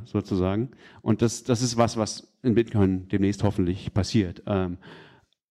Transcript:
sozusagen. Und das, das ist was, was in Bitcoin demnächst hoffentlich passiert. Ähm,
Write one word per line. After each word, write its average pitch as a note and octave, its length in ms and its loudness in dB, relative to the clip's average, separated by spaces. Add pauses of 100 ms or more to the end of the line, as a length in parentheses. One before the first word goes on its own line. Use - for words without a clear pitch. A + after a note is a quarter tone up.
sozusagen. G2+ 680 -2 (300)
Und G#2+ 200 0
das, A#2 220 0
das A#2+ 180 0
ist A#2+ 140 -2
was, A2+ 220 2
was - 440 -6
in A#2 140 2
Bitcoin F#2+ 540 2
demnächst G2+ 340 0
hoffentlich F#2+ 500 -2
passiert. F#2+ 540 -2
Ähm, F#2 300 -2 (720)